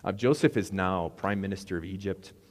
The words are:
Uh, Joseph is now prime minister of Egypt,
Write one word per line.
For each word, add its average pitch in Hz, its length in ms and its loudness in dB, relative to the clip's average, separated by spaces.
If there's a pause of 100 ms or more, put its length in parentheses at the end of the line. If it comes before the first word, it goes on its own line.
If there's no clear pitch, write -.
Uh, 98 100 -2
Joseph 123 440 4
is 98 160 0
now 92 380 0
prime 98 320 -2
minister 95 340 -4
of 82 80 -4
Egypt, 95 480 -6 (180)